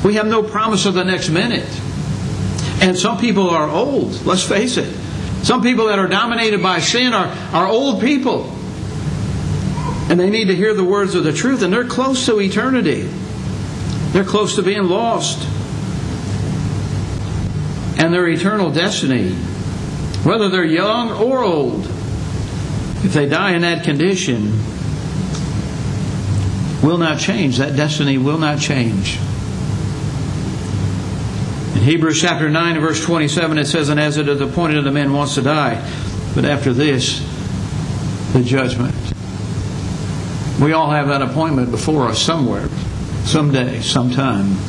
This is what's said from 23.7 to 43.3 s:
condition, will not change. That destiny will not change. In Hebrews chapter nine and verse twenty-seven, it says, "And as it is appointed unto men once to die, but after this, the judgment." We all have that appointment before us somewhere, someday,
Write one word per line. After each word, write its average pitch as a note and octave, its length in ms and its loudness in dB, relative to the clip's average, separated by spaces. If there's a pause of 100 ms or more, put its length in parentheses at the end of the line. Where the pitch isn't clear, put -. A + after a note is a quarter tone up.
condition, C#3+ 680 2 (2250)
will E3 160 4
not D#3+ 200 0
change. F3 400 0
That C#3 180 0
destiny D3 420 2
will D3 200 2
not D3 220 0
change. A#2 580 0 (2500)
In G2+ 100 2
Hebrews D#3+ 360 4
chapter D#3+ 280 2
nine E3 280 2
and D#3 40 0
verse D#3 240 0
twenty-seven, D#3+ 540 2
it C#3+ 80 0
says, D#3 220 0
"And D3 120 2
as D3+ 160 2
it D3 120 0
is C#3+ 120 2
appointed D3+ 380 2
unto C#3 120 2
men C#3 220 2
once C#3+ 220 0
to C3+ 80 0
die, C#3 380 2 (540)
but C3 100 2
after C3+ 280 2
this, C3 480 2 (1120)
the B2+ 100 6
judgment." B2 520 0 (1700)
We D3 120 6
all D#3+ 180 2
have D3 180 2
that C#3 140 2
appointment C3 480 0
before B2+ 380 2
us G#2+ 120 0
somewhere, B2+ 480 0 (560)
someday, C3 560 2